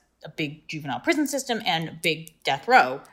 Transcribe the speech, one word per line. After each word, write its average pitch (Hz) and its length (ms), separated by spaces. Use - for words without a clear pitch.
a - 40
big 151 400
juvenile 143 320
prison 302 260
system 254 380
and 165 240
a 160 140
big 160 420
death 139 220
row. 147 340